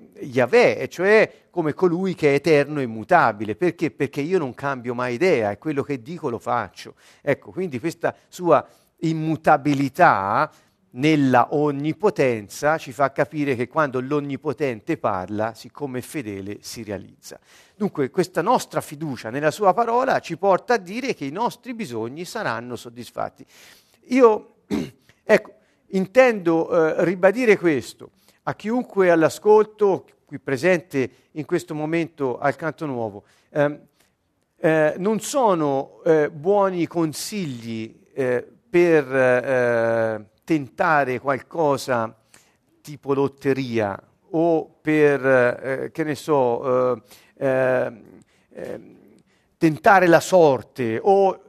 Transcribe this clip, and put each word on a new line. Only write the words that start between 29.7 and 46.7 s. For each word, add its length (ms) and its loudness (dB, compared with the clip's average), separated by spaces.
qui 140 -14
presente 720 0
in 120 -10
questo 300 -4
momento 640 -4
al 180 0
Canto 300 -8
Nuovo. 380 -8
Ehm, 300 0
eh, 400 2
non 220 -2
sono, 840 0
eh, 260 4
buoni 560 0
consigli, 1200 -6
eh, 320 -2
per, 460 4
eh, 1080 2
tentare 720 0
qualcosa 1000 -2
tipo 340 -8
lotteria 880 -2
o 500 0
per, 460 2
eh, 640 0
che 120 -6
ne 100 -6
so, 800 0